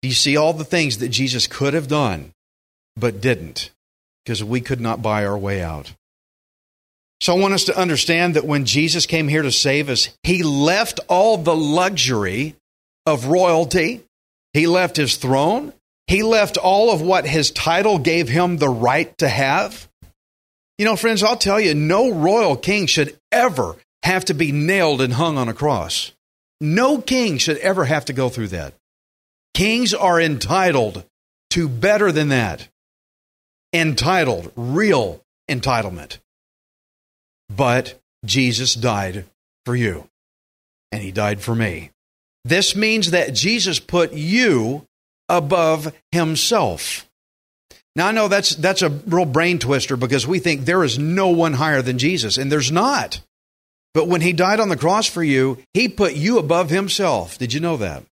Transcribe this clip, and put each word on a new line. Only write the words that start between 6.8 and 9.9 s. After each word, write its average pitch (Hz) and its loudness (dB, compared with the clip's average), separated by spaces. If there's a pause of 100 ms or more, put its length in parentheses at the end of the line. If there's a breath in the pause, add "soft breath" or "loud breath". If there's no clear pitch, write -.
So 175 0
I - 2
want 196 2
us 190 0
to 175 -2
understand 170 0
that 147 0
when 143 0
Jesus 151 0
came 160 0
here 156 2
to 139 0
save 143 0